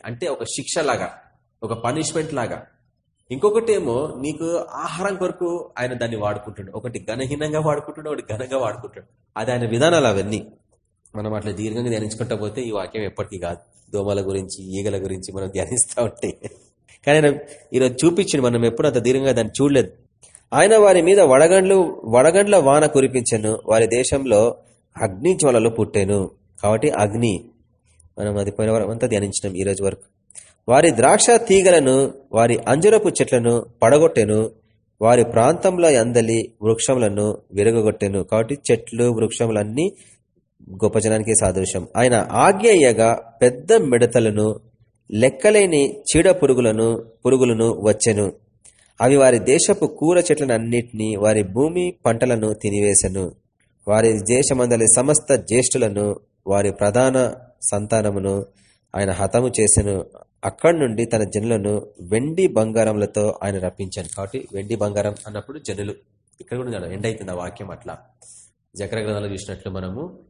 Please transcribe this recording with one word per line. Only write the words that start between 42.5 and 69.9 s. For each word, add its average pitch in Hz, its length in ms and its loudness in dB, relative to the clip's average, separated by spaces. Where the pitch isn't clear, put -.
ఇయ్యగా 123 420 6
పెద్ద 127 320 2
మిడతలను, 117 720 2
లెక్కలేని 160 760 2
చీడ 151 280 2
పురుగులను, 123 600 2
పురుగులను 123 480 2
వచ్చెను. 104 440 0
అవి 131 180 4
వారి 127 220 6
దేశపు 165 460 2
కూర 170 320 0
చెట్లను 147 360 0
అన్నిటినీ, 113 600 -4
వారి 107 280 2
భూమి 151 420 -2
పంటలను 117 480 0
తినివేశెను. 101 720 0
వారి 110 240 4
దేశమందలి 123 720 0
సమస్త 143 400 0
జ్యేష్ఠులను, 110 720 -2
వారి 101 240 0
ప్రధాన 123 460 2
సంతానమును 104 720 -2
ఆయన 98 180 -2
హతము 101 360 0
చేసెను. 104 500 2
అక్కడి 165 360 0
నుండి 117 260 -2
తన 110 180 0
జనులను 104 500 -2
వెండి 139 460 -2
బంగారములతో 110 760 0
ఆయన 98 160 -4
రప్పించాను. 90 560 -8
కాబట్టి 98 240 -10
వెండి 101 220 -8
బంగారం 104 400 -4
అన్నప్పుడు 104 320 -14
జనులు. 101 340 -10
ఇక్కడ - 180 -14
కూడా 127 120 -10
చూడండి, 92 260 -10
ఎండ్ 104 100 -8
అవుతుంది 101 260 -8
ఆ 90 40 -10
వాక్యం 90 360 -12
అట్లా. 82 220 -16
జకర్యా 104 300 -8
గ్రంథంలో 104 240 -6
చూసినట్లు 98 420 -12
మనము 95 320 -10